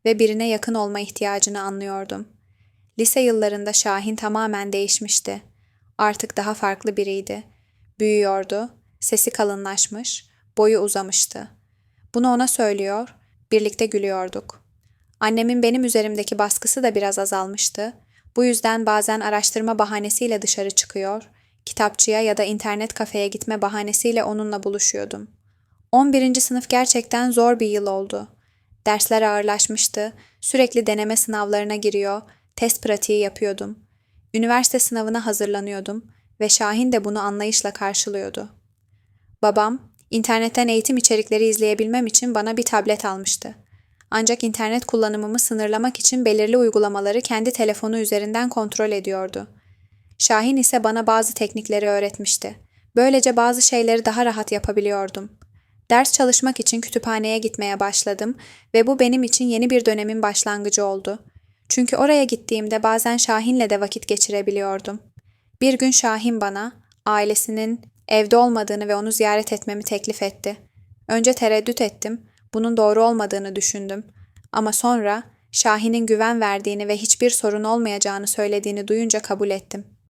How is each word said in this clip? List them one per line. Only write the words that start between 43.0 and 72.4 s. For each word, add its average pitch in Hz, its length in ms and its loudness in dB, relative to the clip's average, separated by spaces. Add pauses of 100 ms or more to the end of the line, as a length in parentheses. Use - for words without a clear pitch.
almıştı. 196 500 -6 (560)
Ancak 226 340 2
internet 226 400 -2
kullanımımı 214 540 0
sınırlamak 220 640 -2
için 254 240 0
belirli 214 320 4
uygulamaları 208 640 2
kendi 220 320 -2
telefonu 220 460 -2
üzerinden 214 500 -2
kontrol 214 440 -2
ediyordu. 196 560 -6 (680)
Şahin 233 380 4
ise 247 280 2
bana 220 220 0
bazı 220 280 2
teknikleri 208 540 -2
öğretmişti. 202 680 -2 (400)
Böylece 254 400 6
bazı 240 260 4
şeyleri 226 420 4
daha 226 200 2
rahat 220 280 -2
yapabiliyordum. 202 840 -2 (520)
Ders 247 220 6
çalışmak 254 480 2
için 233 200 0
kütüphaneye 220 580 -2
gitmeye 208 420 -4
başladım 202 560 -2 (380)
ve 226 120 6
bu 269 120 2
benim 254 240 4
için 247 220 0
yeni 240 260 2
bir 247 140 4
dönemin 214 380 0
başlangıcı 208 640 -2
oldu. 196 400 -4 (440)
Çünkü - 280 0
oraya 285 280 4
gittiğimde 220 580 -2
bazen 226 340 2
Şahin'le 233 540 2
de 202 100 2
vakit 202 280 -6
geçirebiliyordum. 202 920 -2 (600)
Bir 262 180 4
gün 262 120 4
Şahin 226 500 0
bana 202 320 -4 (340)
ailesinin 214 760 0 (280)
evde 214 280 6
olmadığını 214 520 2
ve 208 80 2
onu 208 160 -4
ziyaret 214 400 2
etmemi 208 300 -6
teklif 214 400 -6
etti. 202 340 -6 (520)
Önce 233 240 2
tereddüt 226 480 0
ettim, 220 460 -4 (280)